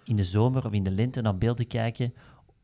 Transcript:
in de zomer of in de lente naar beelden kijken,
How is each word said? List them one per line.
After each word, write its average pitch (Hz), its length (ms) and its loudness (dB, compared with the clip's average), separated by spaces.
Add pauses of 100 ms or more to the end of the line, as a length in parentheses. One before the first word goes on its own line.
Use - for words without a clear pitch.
in 107 120 0
de 101 80 2
zomer 117 420 2
of 107 60 -6
in 101 100 0
de 95 80 0
lente 123 300 -2
naar 107 180 0
beelden 117 280 0
kijken, 117 480 -4 (500)